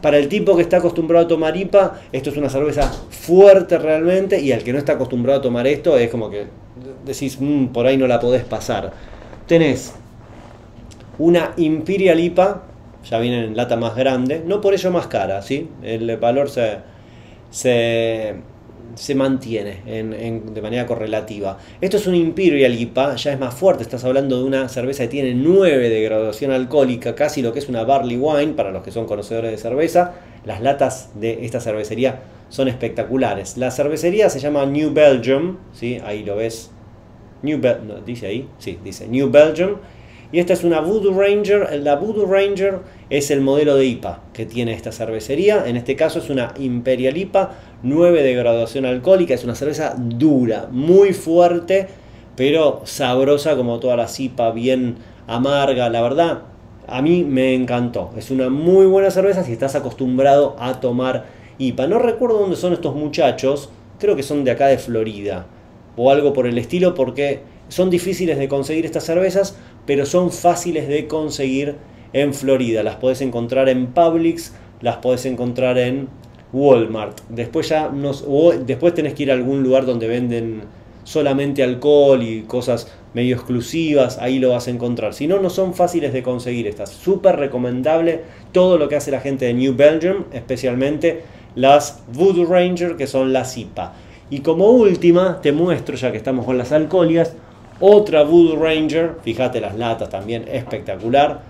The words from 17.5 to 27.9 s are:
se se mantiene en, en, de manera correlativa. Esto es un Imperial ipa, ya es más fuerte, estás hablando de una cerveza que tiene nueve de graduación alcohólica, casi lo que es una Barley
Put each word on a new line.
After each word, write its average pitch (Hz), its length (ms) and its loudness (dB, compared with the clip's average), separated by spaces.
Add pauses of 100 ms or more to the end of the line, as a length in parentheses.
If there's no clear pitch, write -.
se 113 840 -2 (600)
se - 200 -6
mantiene 113 720 -4
en, 110 260 -8
en, 110 420 -10
de 107 80 -10
manera 113 240 -4
correlativa. 107 720 -6 (220)
Esto 190 160 -2
es 202 100 0
un 185 80 0
Imperial 160 600 0
ipa, 120 420 -4
ya 143 160 -6
es 131 60 -6
más 127 160 -6
fuerte, 185 280 0
estás 120 220 -10
hablando 131 340 0
de 127 60 -2
una 135 240 -2
cerveza 127 360 -6
que 113 40 -4
tiene 131 260 -4
nueve 147 540 4
de 110 140 0
graduación 110 500 -2
alcohólica, 127 640 0
casi 127 280 -2
lo 117 100 -2
que 120 60 -6
es 139 100 -10
una 117 160 -4
Barley 123 320 0